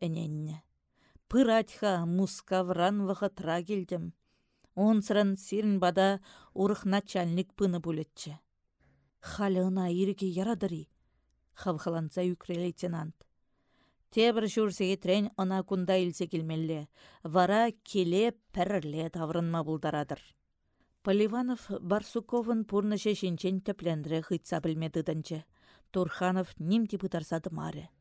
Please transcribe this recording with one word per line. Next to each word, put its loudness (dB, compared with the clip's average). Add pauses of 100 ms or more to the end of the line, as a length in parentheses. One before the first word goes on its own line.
ӗненнӗ. -4 (720)
"Пыратьха 2
мускавран 0 (120)
вӑхӑтра -2
килтӗм. -4 (720)
Унсран 4
сирн 0
бада 4 (320)
урӑх 0
начальник 0
пынӑ 2
пулетчӗ". -6 (920)
"Халӗ 0
ӑна 0
иреке 0
яратӑри", -2 (720)
хавхаланса -2
ӳкрӗ -2
лейтенант. -4 (960)
"Тепӗр 4
ҫурсе 0
етрен 2 (120)
ӑна 0
кунда 2
илсе 0
килмелле. -4 (340)
Вара 4 (140)
келе 2 (200)
пӗрле -2
таврӑнма -2
пултаратӑр". -2 (840)
Поливанов 2 (180)
Барсуковын 0
пурнӑҫе 0
ҫинчен -2
тӗплӗнре -2
хытса -4
пӗлме -2
тытӑнчӗ. -4 (480)
Турханов 0 (100)
нимти 0
пытарса -2
тымарӗ. -8 (160)